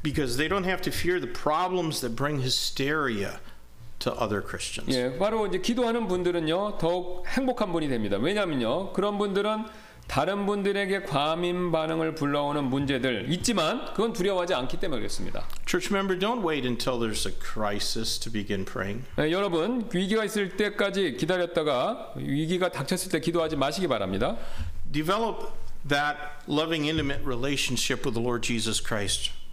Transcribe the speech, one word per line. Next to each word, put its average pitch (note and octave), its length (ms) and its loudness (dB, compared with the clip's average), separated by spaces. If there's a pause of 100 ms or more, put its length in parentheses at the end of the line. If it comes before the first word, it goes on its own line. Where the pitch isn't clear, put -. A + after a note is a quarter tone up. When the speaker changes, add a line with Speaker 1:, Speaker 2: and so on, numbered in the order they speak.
Speaker 1:
because C3+ 360 0
they D#3 100 2
don't F#3+ 160 2
have F#3 180 0
to C3+ 100 0
fear F3 280 2
the - 100 -6
problems E3+ 680 0
that A#2 140 -2
bring C#3+ 260 0
hysteria C3 1000 0 (580)
to - 140 -2
other G2+ 340 0
Christians. - 480 -4
Speaker 2:
예, B2+ 240 0
바로 G#3+ 280 2
이제 F#3 120 0
기도하는 A#3 500 2
분들은요, F3+ 680 0
더욱 F3+ 480 0
행복한 B3 460 0
분이 D#3 160 0
됩니다. G#2 300 2
왜냐면요, E3 760 0
그런 G3+ 260 0
분들은 G#3 460 0 (420)
다른 G3 380 0
분들에게 G3 600 0
과민 E3+ 680 0
반응을 D#3+ 420 0
불러오는 C#3+ 500 0
문제들 C3 680 0
있지만 F#3+ 640 2
그건 G#3+ 180 0
두려워하지 F3+ 400 0
않기 C3 260 0
때문에 C3 220 0
그렇습니다. - 440 0 (220)
Speaker 1:
Church - 240 0
member, G3 280 2
don't G#3+ 280 0
wait C#3 220 0
until B2 300 0
there's A2 280 0
a G2+ 120 0
crisis G#2+ 800 0
to A#2 120 -4
begin G2+ 360 -2
praying. G#2 400 -4 (120)
Speaker 2:
예, D3+ 120 2
여러분, G3 600 0
위기가 G3 340 2
있을 G3+ 340 -2
때까지 G3+ 580 0
기다렸다가 E3+ 1000 0
위기가 D#3+ 540 0
닥쳤을 F3+ 400 -4
때 D#3+ 100 2
기도하지 D#3+ 360 0
마시기 D#3 320 2
바랍니다. G#2 480 2 (560)
Speaker 1:
Develop F#3+ 540 0 (420)
that C#3+ 300 2 (280)
loving, D#3 400 0
intimate D3 380 0
relationship C3 840 0
with B2 60 2
the A2+ 100 0
Lord A#2+ 240 0
Jesus A2+ 380 0
Christ - 480 0 (200)